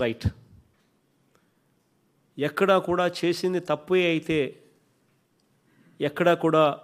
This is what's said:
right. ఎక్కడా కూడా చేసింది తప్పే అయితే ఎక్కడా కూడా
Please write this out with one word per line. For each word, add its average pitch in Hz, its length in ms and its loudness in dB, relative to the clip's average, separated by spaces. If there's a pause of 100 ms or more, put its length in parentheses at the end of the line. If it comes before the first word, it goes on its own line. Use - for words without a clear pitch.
right. 117 200 -4 (2250)
ఎక్కడా 185 400 0
కూడా 180 280 0
చేసింది 175 540 -2
తప్పే 175 460 -2
అయితే 160 320 0 (1600)
ఎక్కడా 170 340 2
కూడా 156 500 2